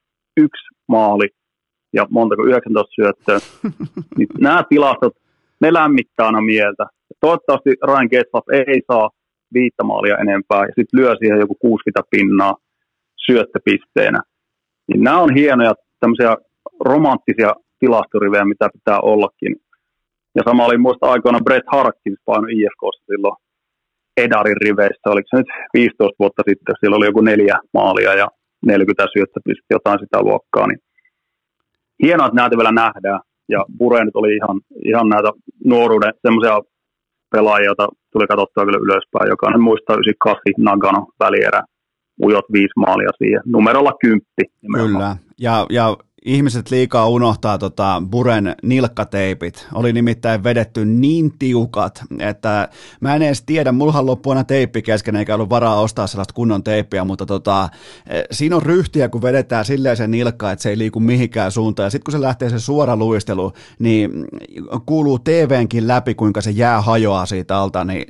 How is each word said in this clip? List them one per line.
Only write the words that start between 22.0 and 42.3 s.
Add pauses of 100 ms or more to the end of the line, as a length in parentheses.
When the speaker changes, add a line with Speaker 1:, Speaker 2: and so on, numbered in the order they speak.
Speaker 1:
painoi
I
F
K:ssa
silloin (840)
Edarin
riveissä.
Oliko
se
nyt (260)
viisitoista
vuotta
sitten?
Siellä
oli
joku
neljä (180)
maalia
ja (380)
neljäkymmentä
syöttöpistettä,
jotain
sitä
luokkaa.
Niin (1200)
hienoa,
että
näitä
vielä
nähdään. (280)
Ja (120)
Bure
nyt
oli
ihan, (240)
ihan
näitä (340)
nuoruuden (120)
semmoisia (720)
pelaajia,
joita (260)
tuli
katsottua
kyllä
ylöspäin.
Jokainen
muistaa
yhdeksänkymmentäkahdeksan
Nagano (120)
välierä, (600)
ujot